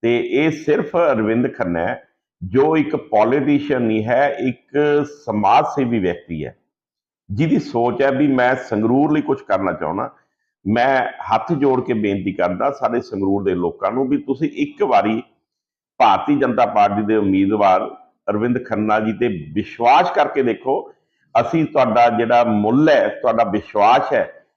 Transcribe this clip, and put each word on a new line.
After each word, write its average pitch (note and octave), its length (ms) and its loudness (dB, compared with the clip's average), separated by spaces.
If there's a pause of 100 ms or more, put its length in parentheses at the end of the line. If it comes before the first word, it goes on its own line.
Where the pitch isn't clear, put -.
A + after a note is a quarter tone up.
ਤੇ A#2+ 300 0
ਇਹ D3 200 0
ਸਿਰਫ D3+ 440 -4
ਅਰਵਿੰਦ B2 580 0
ਖੰਨਾ F2 260 -4
ਹੈ G2+ 280 -6 (360)
ਜੋ C#3 340 2
ਇੱਕ D3+ 180 -2
ਪੋਲੀਟੀਸ਼ੀਅਨ C3+ 840 0
ਨਹੀਂ A2 240 0
ਹੈ, C3 340 0
ਇੱਕ D3 640 -2 (220)
ਸਮਾਜ G#2+ 400 2
ਸੇਵੀ A#2+ 340 -2
ਵਿਅਕਤੀ E2+ 460 -4
ਹੈ A#1 120 -16 (760)
ਜਿਹਦੀ D#3+ 280 0
ਸੋਚ A#2+ 420 -2
ਹੈ C#3 100 2
ਵੀ C#3+ 160 0
ਮੈਂ B2+ 280 2
ਸੰਗਰੂਰ B2+ 560 0
ਲਈ D3+ 100 0
ਕੁਛ - 220 -4
ਕਰਨਾ F#2+ 280 -2
ਚਾਹੁੰਦਾ। E2+ 400 -6 (560)
ਮੈਂ B2 440 0 (240)
ਹੱਥ - 180 -2
ਜੋੜ C3+ 280 2
ਕੇ B2+ 120 -4
ਬੇਨਤੀ G2+ 400 -2
ਕਰਦਾ F#2 380 -2
ਸਾਡੇ A#2+ 300 -2
ਸੰਗਰੂਰ G2 420 -4
ਦੇ F#2 120 0
ਲੋਕਾਂ F2+ 360 -4
ਨੂੰ C3 160 -2
ਵੀ C#3 100 0
ਤੁਸੀਂ C3+ 360 -4
ਇੱਕ C#3+ 300 -4
ਵਾਰੀ A2 400 0 (760)
ਭਾਰਤੀ B2 380 2
ਜਨਤਾ B2 300 2
ਪਾਰਟੀ G#2 400 0
ਦੇ A2 100 2
ਉਮੀਦਵਾਰ G2 800 2 (340)
ਅਰਵਿੰਦ A#2 360 -2
ਖੰਨਾ G#2+ 340 -2
ਜੀ A2 140 -2
ਤੇ G2 400 -4
ਵਿਸ਼ਵਾਸ A#2+ 580 2
ਕਰਕੇ C#3 320 0
ਦੇਖੋ। B2+ 500 -4 (480)
ਅਸੀਂ D#3+ 240 0
ਤੁਹਾਡਾ A#2+ 440 2
ਜਿਹੜਾ A#2 340 2
ਮੁੱਲ A#2 460 2
ਹੈ, A#2 180 4
ਤੁਹਾਡਾ A2+ 360 0
ਵਿਸ਼ਵਾਸ G#2+ 680 2
ਹੈ - 320 -4 (120)